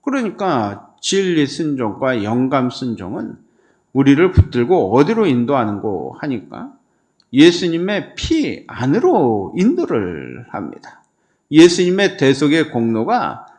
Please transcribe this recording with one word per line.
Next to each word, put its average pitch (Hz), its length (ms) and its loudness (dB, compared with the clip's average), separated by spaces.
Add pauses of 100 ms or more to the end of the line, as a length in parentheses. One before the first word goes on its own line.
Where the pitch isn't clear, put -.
그러니까 180 1000 -4
진리 180 440 0
순종과 127 760 -4
영감 127 460 0
순종은 120 680 -10 (540)
우리를 139 400 4
붙들고 120 640 2
어디로 208 300 2
인도하는고 110 960 -2
하니까 151 520 -10 (640)
예수님의 175 840 2
피 277 520 -4
안으로 131 920 0
인도를 113 920 -2
합니다. - 520 -14 (480)
예수님의 180 680 4
대속의 147 540 2
공로가 117 760 -2 (100)